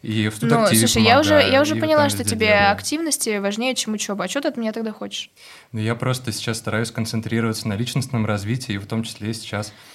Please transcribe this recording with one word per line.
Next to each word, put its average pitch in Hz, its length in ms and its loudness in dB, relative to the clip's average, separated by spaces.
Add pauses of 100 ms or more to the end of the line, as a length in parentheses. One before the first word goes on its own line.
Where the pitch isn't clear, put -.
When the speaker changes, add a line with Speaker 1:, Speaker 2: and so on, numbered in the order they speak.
Speaker 1:
и 107 280 0
в 107 40 -6
Speaker 2:
Ну, - 40 -12
Speaker 1:
студактиве 226 500 4
Speaker 2:
слушай, 226 160 4
я 233 160 6
уже, 302 120 4
Speaker 1:
помогаю, 294 200 6
Speaker 2:
я 269 100 6
уже 302 140 2
Speaker 1:
и 330 60 0
Speaker 2:
поняла, 311 220 4
Speaker 1:
там 285 60 2
Speaker 2:
что - 100 -2
Speaker 1:
везде - 160 -2
Speaker 2:
тебе 214 120 2
Speaker 1:
делаю. 202 240 6
Speaker 2:
активности 269 680 -2
важнее, 214 360 -2
чем 220 200 -4
учёба. 208 280 -4
А 185 60 -2
чё 285 100 -2
ты 302 80 -2
от 285 80 -4
меня 226 160 -4
тогда 220 220 -6
хочешь? - 360 -10 (440)
Speaker 1:
Ну, 110 80 -4
я 113 140 0
просто 127 360 -2
сейчас - 280 -4
стараюсь 113 320 -2
концентрироваться 113 760 -2
на 104 80 -2
личностном 120 500 -2
развитии, 104 500 -4
и - 20 -4
в 98 80 -8
том 113 180 -4
числе 110 300 -8
сейчас, 107 400 -8 (220)